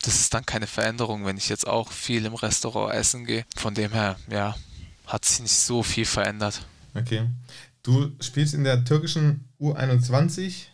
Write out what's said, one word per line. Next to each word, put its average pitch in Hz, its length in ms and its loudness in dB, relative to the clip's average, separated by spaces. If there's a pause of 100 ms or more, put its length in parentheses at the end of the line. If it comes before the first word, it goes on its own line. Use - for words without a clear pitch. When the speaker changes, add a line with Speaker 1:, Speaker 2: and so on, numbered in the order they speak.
Speaker 1:
das - 140 2
ist - 180 2
dann 123 100 0
keine 107 220 -4
Veränderung, 110 580 -2
wenn 98 120 -2
ich 98 120 -4
jetzt - 160 -2
auch 110 280 -2
viel 117 320 -2
im 110 100 -4
Restaurant 107 580 -2
essen 113 320 0
gehe. 117 200 -2 (100)
Von 104 200 -4
dem 104 180 -2
her, 104 240 0 (120)
ja, 104 280 -2 (500)
hat - 180 -4
sich - 140 2
nicht 113 160 -2
so 120 300 2
viel 110 220 0
verändert. 104 600 -2 (260)
Speaker 2:
Okay. 113 360 -2 (560)
Du 139 340 4
spielst 147 360 0
in 143 100 0
der 127 200 4
türkischen 151 600 2 (160)
U 147 140 0
einundzwanzig. 135 1000 2